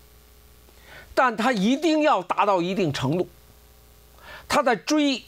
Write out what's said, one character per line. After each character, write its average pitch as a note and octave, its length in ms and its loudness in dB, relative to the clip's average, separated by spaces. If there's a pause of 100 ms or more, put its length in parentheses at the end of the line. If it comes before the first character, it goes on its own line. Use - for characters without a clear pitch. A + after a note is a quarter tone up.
(1160)
但 B3+ 200 2
它 A3 160 0
一 A3 240 2
定 D#4 260 0
要 B3+ 200 2
达 F#3 240 -2
到 F#3+ 160 2
一 F3+ 140 -4
定 F3 160 0
程 C#3 260 -2
度， F3+ 100 -4 (1200)
它 D4 140 2
在 A#3+ 140 2
追 C#4+ 520 -2